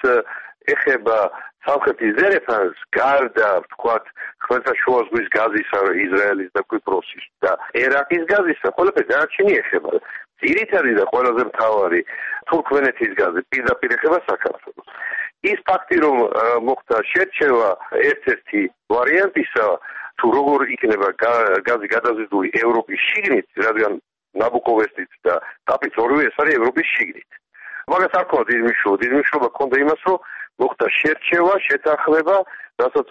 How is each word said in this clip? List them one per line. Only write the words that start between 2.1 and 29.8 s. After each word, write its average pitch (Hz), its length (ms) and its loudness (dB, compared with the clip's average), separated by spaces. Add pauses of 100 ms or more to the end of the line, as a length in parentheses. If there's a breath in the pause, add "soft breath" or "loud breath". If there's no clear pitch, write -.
დერეფანს, 101 600 0 (140)
გარდა, 120 580 2 (140)
ვთქვათ, - 420 -4 (380 loud breath)
ხმელთაშუა 123 640 0
ზღვის 113 220 -4
გაზისა, 107 480 -2 (280)
ისრაელის 98 460 0
და 98 160 -2
კვიპროსის - 580 -4 (140)
და 95 120 0 (200 loud breath)
ერაყის 143 540 0
გაზისა, 170 500 0
ყველაფერი 190 340 2
დანარჩენი 156 520 2
ეხება. 80 300 -4 (500 loud breath)
ძირითადი 175 560 0
და 98 80 4
ყველაზე 123 400 2
მთავარი 104 540 2 (500 loud breath)
თურქმენეთის 135 640 0
გაზი 92 320 0
პირდაპირ 127 480 -2
ეხება 156 320 2
საქართველოს. - 640 -6 (580 loud breath)
ის 196 160 0
ფაქტი, 185 400 0
რომ, 147 160 4
ა, 110 260 2 (220)
მოხდა 123 320 0 (140)
შერჩევა 147 580 2 (400)
ერთ-ერთი 117 520 -2 (280)
ვარიანტისა, 131 760 0 (520 loud breath)
თუ - 160 0
როგორ 139 260 2 (140)
იქნება 107 400 0
გა-, 110 480 2
გაზი 110 320 -2
გადაზიდული 110 540 0 (100)
ევროპის 113 520 0
შიგნით, 175 440 0
რადგან 107 380 0 (440)
ნაბუკოვესტიც 110 760 0 (100)
და 87 120 2 (360 loud breath)
ტაპიც - 320 -2
ორივე 139 240 2
ეს 117 160 -4
არის 151 160 2
ევროპის 127 320 0
შიგნით. - 400 -6 (560 loud breath)
მაგას 180 320 0
არ 180 80 0
ქონდა 127 240 0
დიდი 120 160 2
მნიშვნელობა. 104 380 0
დიდი 123 140 0
მნიშვნელობა 135 400 0
ქონდა 131 200 0
იმას, 147 320 0